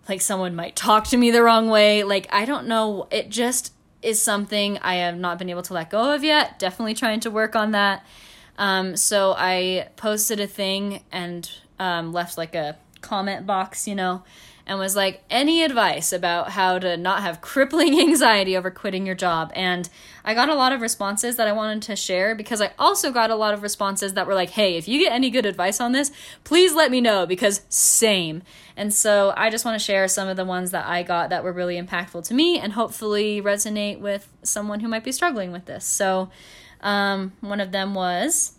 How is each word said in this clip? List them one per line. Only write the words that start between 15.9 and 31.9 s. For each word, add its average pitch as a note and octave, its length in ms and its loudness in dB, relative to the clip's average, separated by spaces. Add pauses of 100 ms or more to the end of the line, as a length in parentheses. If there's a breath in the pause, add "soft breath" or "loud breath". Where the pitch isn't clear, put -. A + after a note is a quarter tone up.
about F3 380 -2
how F#3 260 2
to F3+ 180 -2
not F#3 280 0
have F3 180 -6
crippling C#4+ 580 4
<laughs> F4 80 8
anxiety A3+ 480 4
over F#3 140 -2
quitting F#3+ 380 -4
your F#3 80 -4
job?" E3 400 0
And F3+ 340 -2 (340 loud breath)
I A3 120 0
got C4 140 4
a D#4 60 2
lot C4 160 4
of C4 100 -2
responses A3+ 560 -4
that A3+ 100 2
I G#3 40 0
wanted G#3+ 320 -2
to G#3 120 -8
share, G3 400 -2
because G#3+ 260 -4
I G3+ 160 -2
also E4 340 2
got A3+ 200 2
a A3+ 40 0
lot G#3+ 200 0
of G#3 80 -10
responses G3 500 -4
that F#3+ 140 -2
were G3 80 0
like, F3+ 160 0
"Hey, F#3+ 260 2
if E3 100 -8
you B3+ 120 0
get E4+ 120 4
any B3 200 0
good A#3 160 0
advice F#3+ 340 -2
on B3 120 0
this, C#4 180 0 (320 loud breath)
please F4 320 6
let D4+ 160 6
me B3+ 100 2
know, G3+ 240 4
because G3+ 440 0
same." F#3 720 2 (340 loud breath)
And G#3 160 -4
so G3+ 420 4
I A3 140 2
just A3+ 160 -4
wanna A3 140 -2
share G3 280 0
some F#3+ 200 -2
of F#3+ 100 -4
the F#3+ 80 -2
ones F3+ 240 -4
that F3 160 -4
I F3 160 -2
got F3 300 -2
that E3+ 120 -2
were F3+ 80 -4
really F3 300 -4
impactful F3+ 460 -8